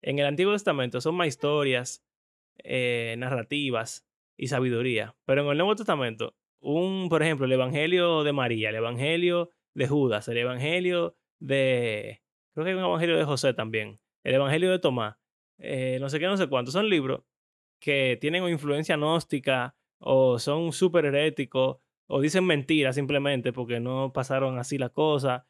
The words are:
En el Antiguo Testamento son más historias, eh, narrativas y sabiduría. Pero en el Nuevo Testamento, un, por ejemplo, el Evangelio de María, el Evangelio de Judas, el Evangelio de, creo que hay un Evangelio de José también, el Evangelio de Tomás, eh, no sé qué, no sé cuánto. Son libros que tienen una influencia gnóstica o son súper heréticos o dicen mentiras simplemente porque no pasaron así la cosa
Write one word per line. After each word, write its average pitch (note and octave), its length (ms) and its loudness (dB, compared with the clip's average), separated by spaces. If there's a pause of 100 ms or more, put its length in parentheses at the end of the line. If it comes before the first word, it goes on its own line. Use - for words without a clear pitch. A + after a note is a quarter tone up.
En C#3 160 -2
el C#3+ 80 2
Antiguo E3+ 260 2
Testamento C#3+ 480 0
son D#3+ 160 0
más F3 120 2
historias, C#3 760 -2 (600)
eh, A#2+ 540 -2
narrativas B2+ 880 -4 (320)
y C3 100 -6
sabiduría. B2 680 -2 (100)
Pero C#3 180 2
en C#3+ 60 -2
el C#3+ 80 0
Nuevo G3+ 180 2
Testamento, B2+ 600 -4 (240)
un, F3+ 480 -2
por D#3 140 4
ejemplo, D3+ 240 0
el C3 60 2
Evangelio D3+ 720 2
de D3 80 2
María, A2+ 380 0
el A2 60 -4
Evangelio E3 720 0 (240)
de C3 140 0
Judas, C3 400 2
el A#2+ 100 -2
Evangelio E3+ 760 -2 (240)
de, A#2+ 840 0 (320)
creo D#3 100 -4
que F#3 80 -2
hay F#3 40 -2
un F#3 80 -2
Evangelio E3+ 320 2
de D#3+ 80 4
José D3 300 0
también, G#2+ 460 -6 (240)
el B2+ 100 0
Evangelio D3 360 2
de F#3 100 2
Tomás, A#2+ 360 0 (420)
eh, C3 420 -4
no C#3 100 -6
sé D3+ 80 -4
qué, D#3+ 80 -2
no G3 120 0
sé F3 100 0
cuánto. B2+ 240 -2
Son G3+ 160 0
libros C#3 340 0 (580)
que C3+ 400 2
tienen E3 220 0
una F3 100 0
influencia D3+ 440 -2
gnóstica D3 800 0 (240)
o C3 380 4
son D#3 340 -2
súper E3+ 340 2
heréticos C#3 720 0 (300)
o C#3+ 120 0
dicen D#3 260 2
mentiras C#3+ 500 2
simplemente C#3 560 0
porque A#2+ 280 -4
no C3 320 -4
pasaron C3 460 -2
así C3 200 -6
la B2+ 120 -2
cosa C#3 600 0